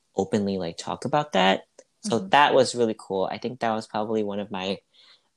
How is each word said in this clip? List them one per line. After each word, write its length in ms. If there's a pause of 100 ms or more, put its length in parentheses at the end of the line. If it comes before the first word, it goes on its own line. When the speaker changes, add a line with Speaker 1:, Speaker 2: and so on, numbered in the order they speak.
(160)
Speaker 1:
openly, 420
like, 200
talk 280
about 260
that. 320 (360)
So 180
Speaker 2:
Mm-hmm. 120
Speaker 1:
that 240
was 200
really 240
cool. 340
I 60
think 220
that 140
was 140
probably 360
one 160
of 120
my, 260 (580)